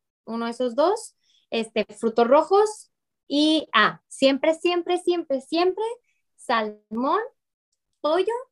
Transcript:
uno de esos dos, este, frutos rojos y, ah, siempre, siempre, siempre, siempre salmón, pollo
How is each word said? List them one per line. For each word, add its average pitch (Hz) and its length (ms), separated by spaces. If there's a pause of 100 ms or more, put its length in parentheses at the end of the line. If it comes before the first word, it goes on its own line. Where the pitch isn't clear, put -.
(260)
uno 233 180
de 233 80
esos 240 220
dos, 359 420 (340)
este, 220 340 (140)
frutos 233 300
rojos 370 640 (360)
y, 302 460
ah, 196 360
siempre, 277 460
siempre, 349 440
siempre, 339 420
siempre 370 440 (520)
salmón, 233 840 (840)
pollo 370 320 (180)